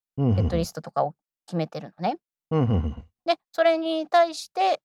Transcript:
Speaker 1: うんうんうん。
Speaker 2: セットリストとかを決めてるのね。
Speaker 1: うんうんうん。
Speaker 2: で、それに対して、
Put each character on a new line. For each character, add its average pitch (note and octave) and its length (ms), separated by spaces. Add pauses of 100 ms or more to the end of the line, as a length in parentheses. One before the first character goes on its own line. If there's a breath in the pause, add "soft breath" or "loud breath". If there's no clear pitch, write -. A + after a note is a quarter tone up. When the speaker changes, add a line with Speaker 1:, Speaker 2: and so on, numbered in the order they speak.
(180)
Speaker 1:
う C#3 60
ん - 20
う - 20
ん A#2 40
う - 20
ん。 - 20
Speaker 2:
セ G2+ 60
ッ F2+ 80
ト F3 80
リ E3 80
ス - 80
ト - 80
と - 100
か C#3 140
を D3+ 100 (300)
決 - 100
め D#3 120
て - 120
る D3+ 180
の D#3+ 60
ね。 B3 140 (340)
Speaker 1:
う D#3 60
ん D3 80
う - 0
ん A2 40
う A2+ 100
ん。 D#2 260 (200)
Speaker 2:
で、 E4+ 120 (160)
そ D#4+ 100
れ E4 140
に D#4+ 300
対 E4+ 280
し - 160
て、 F#4 340